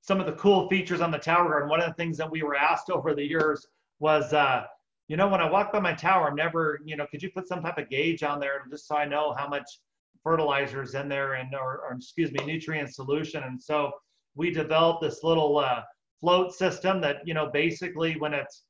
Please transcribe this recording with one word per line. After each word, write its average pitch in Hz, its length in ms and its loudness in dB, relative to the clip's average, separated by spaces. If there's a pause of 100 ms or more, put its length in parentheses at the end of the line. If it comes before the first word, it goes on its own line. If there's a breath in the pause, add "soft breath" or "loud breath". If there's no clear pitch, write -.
some 190 200 0
of 156 60 -2
the 147 60 -2
cool 190 360 4
features 180 320 0
on 165 100 2
the 151 80 -2
tower 170 300 4
garden. 147 200 2
One 160 120 2
of 170 80 0
the 147 60 -6
things 170 220 -4
that 156 140 -4
we 160 120 -4
were 147 140 -2
asked 156 320 2
over 156 260 0
the 143 80 -2
years 151 440 0 (320)
was, 151 340 2
uh, 135 300 4 (460)
you 156 80 -4
know, 196 120 4
when 190 120 2
I 160 100 2
walk 196 220 2
by 208 80 0
my 180 120 0
tower, 165 360 2
I'm 143 80 -2
never, 156 480 0
you 156 120 -10
know, 147 140 -6
could 143 120 -10
you 190 80 -8
put 185 180 -10
some 175 140 -6
type 160 160 -6
of - 120 -8
gauge 156 320 0
on 143 180 -2
there 139 300 -4
just 147 160 -14
so 151 100 -2
I 147 80 2
know 143 320 0
how 143 120 -6
much 143 160 -4 (580)
fertilizer 139 600 0
is 123 120 -10
in 143 140 -4
there 139 260 -2
and, 131 200 -8
or, 131 280 -6
or, 131 120 -8
excuse 135 380 -4
me, 139 140 -4
nutrient 156 480 -6
solution? 147 480 -4
And 127 200 -10
so 147 280 -2 (440)
we 165 160 -2
developed 160 520 4
this 139 200 -4
little, 156 360 4
uh, 127 240 0 (380)
float 180 340 2
system 185 480 0
that, 143 220 0
you 165 100 -4
know, 151 180 0
basically 160 680 -2
when 151 160 -2
it's - 360 -8